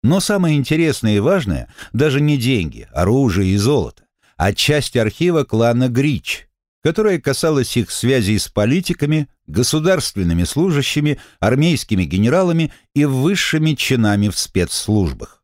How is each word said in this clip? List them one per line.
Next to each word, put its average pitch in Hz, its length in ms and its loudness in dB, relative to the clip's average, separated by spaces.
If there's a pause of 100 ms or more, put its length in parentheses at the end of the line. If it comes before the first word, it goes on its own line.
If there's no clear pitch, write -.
Но 165 160 4
самое 180 380 0
интересное 139 600 0
и - 20 2
важное 107 520 -2 (220)
даже 143 280 0
не 147 160 2
деньги, 110 540 -2
оружие 95 600 2
и 101 60 2
золото, 107 460 -2 (320)
а 95 180 -2
часть - 440 0
архива 147 460 0
клана 117 460 0
Грич, 131 580 -4 (340)
которая 185 380 0
касалась 139 580 -2
их 110 140 -2
связей 110 480 0
с - 80 -6
политиками, 147 800 -2 (180)
государственными 101 1000 0
служащими, 147 760 0 (200)
армейскими 127 640 0
генералами 151 720 0 (220)
и 147 100 2
высшими 156 680 0
чинами 104 560 0
в 95 100 -6
спецслужбах. 87 1040 -4